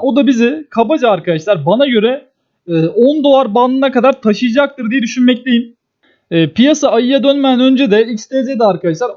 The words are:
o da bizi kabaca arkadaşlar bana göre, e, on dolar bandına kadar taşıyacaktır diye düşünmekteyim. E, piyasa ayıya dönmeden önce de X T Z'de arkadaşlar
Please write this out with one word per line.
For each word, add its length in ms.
o 140
da 100
bizi 440
kabaca 400
arkadaşlar 560
bana 200
göre, 400
e, 180
on 380
dolar 300
bandına 380
kadar 280
taşıyacaktır 680
diye 120
düşünmekteyim. 760
E, 200
piyasa 380
ayıya 340
dönmeden 380
önce 300
de 160
X 220
T 140
Z'de 220
arkadaşlar 520